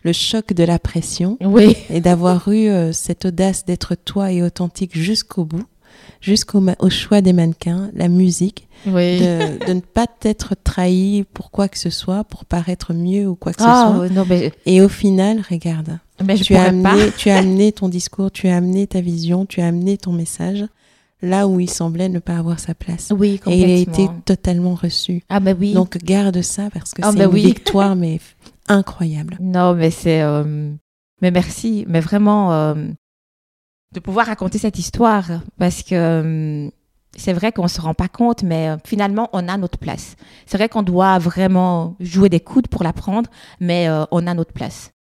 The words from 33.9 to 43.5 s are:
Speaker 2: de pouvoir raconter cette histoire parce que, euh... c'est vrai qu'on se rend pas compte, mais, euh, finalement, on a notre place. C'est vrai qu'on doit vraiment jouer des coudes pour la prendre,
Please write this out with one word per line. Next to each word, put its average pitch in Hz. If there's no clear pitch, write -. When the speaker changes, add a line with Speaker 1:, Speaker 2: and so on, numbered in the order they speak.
Speaker 2:
de -
pouvoir 214
raconter 214
cette 214
histoire 208
parce 180
que, -
euh... 160
c'est -
vrai 208
qu'on 175
se -
rend 160
pas 180
compte, 233
mais, 160
euh, 156
finalement, 202
on 180
a 185
notre 180
place. -
C'est -
vrai 214
qu'on 220
doit 185
vraiment 180
jouer 185
des 170
coudes -
pour -
la 165
prendre, 214